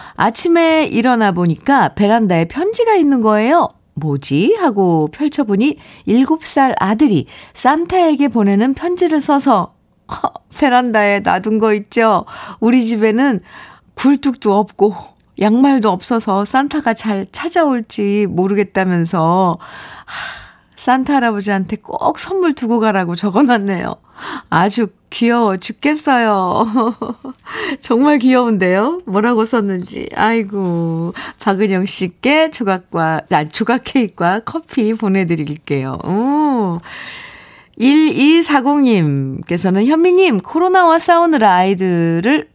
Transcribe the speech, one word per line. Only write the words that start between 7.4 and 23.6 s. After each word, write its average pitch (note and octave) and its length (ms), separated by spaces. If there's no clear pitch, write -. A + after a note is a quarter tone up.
산타에게 D#4 720
보내는 A3 460
편지를 E4+ 460
써서, C#4 540
<laughs> - 520
베란다에 A3 640
놔둔 G3+ 380
거 G#3+ 160
있죠. G#3 500
우리 B3 240
집에는 A3 560
굴뚝도 C4 640
없고 G3+ 380
양말도 A#3 500
없어서 G3+ 540
산타가 C4+ 500
잘 G3 380
찾아올지 A3+ 960
모르겠다면서, F3+ 1300
하, - 240
산타 C4 400
할아버지한테 G#3 600
꼭 - 420
선물 F4+ 360
두고 A#3 260
가라고 F#3+ 360
적어놨네요. G3+ 800